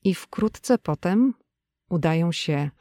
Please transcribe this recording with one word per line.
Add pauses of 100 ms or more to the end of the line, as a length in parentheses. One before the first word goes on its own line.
i
wkrótce
potem (560)
udają
się (120)